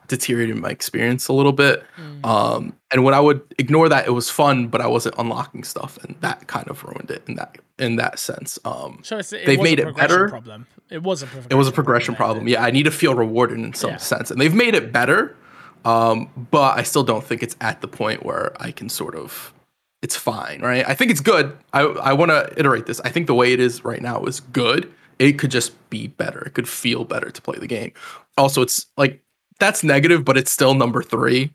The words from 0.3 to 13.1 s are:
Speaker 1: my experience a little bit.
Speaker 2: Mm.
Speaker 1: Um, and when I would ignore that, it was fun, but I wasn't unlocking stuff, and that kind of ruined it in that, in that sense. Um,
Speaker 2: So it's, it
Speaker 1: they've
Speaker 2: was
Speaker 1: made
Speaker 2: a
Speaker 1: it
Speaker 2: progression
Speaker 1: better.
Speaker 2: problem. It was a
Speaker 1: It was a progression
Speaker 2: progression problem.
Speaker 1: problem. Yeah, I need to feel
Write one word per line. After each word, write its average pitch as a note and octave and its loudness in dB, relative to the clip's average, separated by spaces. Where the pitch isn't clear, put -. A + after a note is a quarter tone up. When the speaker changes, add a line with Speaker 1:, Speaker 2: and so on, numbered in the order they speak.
Speaker 1:
my G#2+ -6
experience - -4
a C3 0
little C#3 4
bit. C#3 2
Speaker 2:
Mm. D3 -14
Speaker 1:
Um, A2+ 0
and C3 4
when C3+ 6
I C#3 6
would D3 4
ignore D3+ 4
that, C3+ 2
it B2+ 0
was A#2+ -2
fun, C3+ 2
but A2+ -2
I A#2+ -2
wasn't A#2+ -2
unlocking A#2 -6
stuff, - -12
and - -16
that - -8
kind - -8
of - -14
ruined - -12
it - -10
in - -8
that, - -12
in A#2 -2
that A#2+ -2
sense. - -10
Um, - -10
Speaker 2:
So A3 -10
it's, G3+ -12
it - -8
Speaker 1:
they've C#3 6
Speaker 2:
was E3 4
Speaker 1:
made D3+ 4
Speaker 2:
a - 2
Speaker 1:
it A#2+ 0
Speaker 2:
progression C#3+ 0
Speaker 1:
better. G3 2
Speaker 2:
problem. A#2 -16
It E3 -12
was F3+ -4
a C3 -14
Speaker 1:
It B2+ 2
was C3+ 6
a C3 0
progression - -
Speaker 2:
progression A#2+ 0
problem. A2 0
Speaker 1:
problem. A2+ -6
Yeah, A#2 2
I A#2+ 2
need C3+ 4
to D3+ 4
feel C#3 2